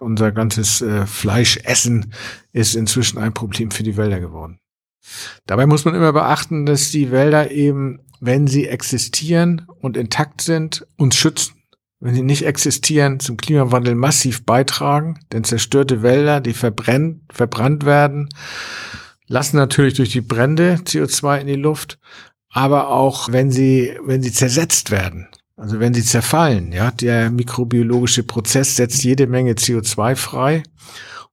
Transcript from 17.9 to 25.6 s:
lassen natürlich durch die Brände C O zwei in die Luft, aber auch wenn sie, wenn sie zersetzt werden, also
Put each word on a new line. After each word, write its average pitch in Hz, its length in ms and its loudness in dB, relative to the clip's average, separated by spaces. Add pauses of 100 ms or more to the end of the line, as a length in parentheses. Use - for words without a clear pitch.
lassen 139 300 0
natürlich 135 380 2
durch 120 160 0
die 120 100 -2
Brände 156 640 2
C 156 160 -2
O 143 60 0
zwei 143 340 -2
in 139 60 -10
die 139 80 -2
Luft, 147 440 -4 (520)
aber 139 380 2
auch 131 420 0
wenn 131 200 2
sie, 131 400 2 (140)
wenn 131 160 0
sie 123 100 -2
zersetzt 131 600 0
werden, 92 360 -4 (300)
also 107 220 -6